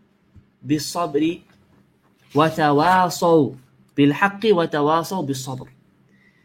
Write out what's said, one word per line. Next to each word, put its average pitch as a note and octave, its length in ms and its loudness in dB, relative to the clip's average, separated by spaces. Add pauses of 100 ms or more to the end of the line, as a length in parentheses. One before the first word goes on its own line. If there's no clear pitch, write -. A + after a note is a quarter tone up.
(680)
بِالصَّبْرِ D#3 760 -2 (880)
وَتَوَاصَوْا D#3+ 1200 2 (400)
بِالْحَقِّ G3 440 2
وَتَوَاصَوْا E3 880 0
بِالصَّبْرِ. C3 400 -10 (760)